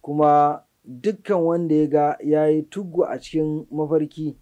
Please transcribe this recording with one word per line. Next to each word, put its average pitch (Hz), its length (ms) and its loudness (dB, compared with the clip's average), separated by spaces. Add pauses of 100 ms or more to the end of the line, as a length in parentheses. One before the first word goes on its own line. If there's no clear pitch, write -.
Kuma 147 600 2 (260)
dukkan 185 520 -4
wanda 165 360 0
ya 151 120 4
ga 147 360 2
ya 151 240 2
yi 156 160 2
tuggu 175 400 -4
a - 160 -4
cikin 156 520 -6
mafarki 151 720 -4